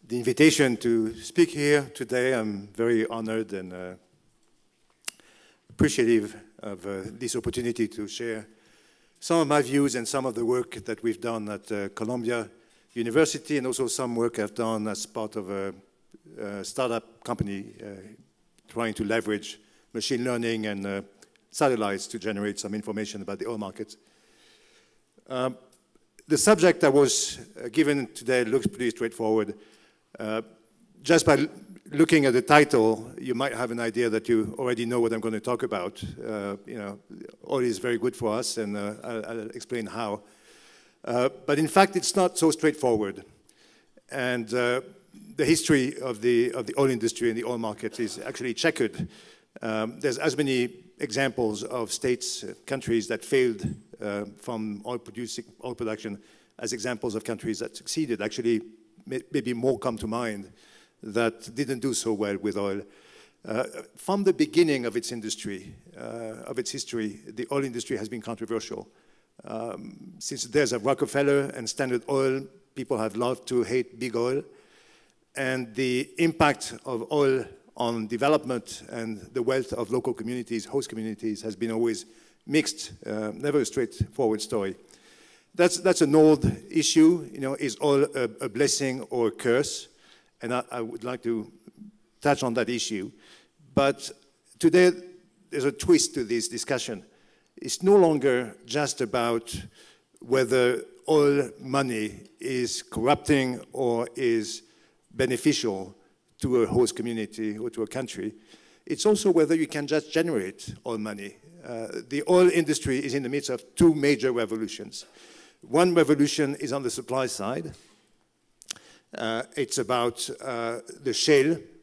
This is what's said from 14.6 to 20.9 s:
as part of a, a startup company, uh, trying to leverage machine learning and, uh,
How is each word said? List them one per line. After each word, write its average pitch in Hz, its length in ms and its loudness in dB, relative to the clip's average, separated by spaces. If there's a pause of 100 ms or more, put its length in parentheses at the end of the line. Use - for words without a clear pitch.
as 101 180 -6
part 110 300 -8
of 98 140 -8
a, 98 220 -6 (640)
a 101 280 -8
startup 117 580 -4
company, 104 580 -6
uh, 104 60 -14 (800)
trying 113 280 -4
to 110 100 -4
leverage 107 560 -2 (320)
machine 120 320 -4
learning 117 420 -2
and, 101 180 -6
uh, 98 180 -4 (500)